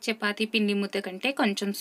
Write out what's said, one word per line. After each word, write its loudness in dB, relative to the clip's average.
చపాతీ 0
పిండి 4
ముద్ద -2
కంటే -2
కొంచెం 2